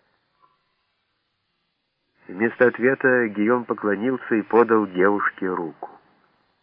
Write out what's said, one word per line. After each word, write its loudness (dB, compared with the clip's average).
Вместо 2
ответа 2
Гийом 0
поклонился -4
и 0
подал 4
девушке -2
руку. -8